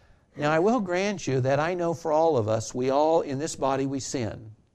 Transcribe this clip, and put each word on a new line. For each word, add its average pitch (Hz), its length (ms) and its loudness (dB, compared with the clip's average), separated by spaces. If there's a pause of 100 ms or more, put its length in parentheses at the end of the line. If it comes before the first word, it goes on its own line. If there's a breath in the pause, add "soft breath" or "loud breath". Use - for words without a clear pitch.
(360 soft breath)
Now, 147 160 0
I 160 60 4
will 220 220 2
grant 190 460 -2
you 131 140 0
that 135 200 2
I 170 140 -2
know 170 200 -2
for 160 180 -4
all 156 240 4
of 107 120 2
us, 110 260 -2
we 127 160 0
all 156 320 4
in 135 160 -4
this 156 180 -6
body, 135 300 0
we 135 140 -4
sin. 113 500 -6 (240)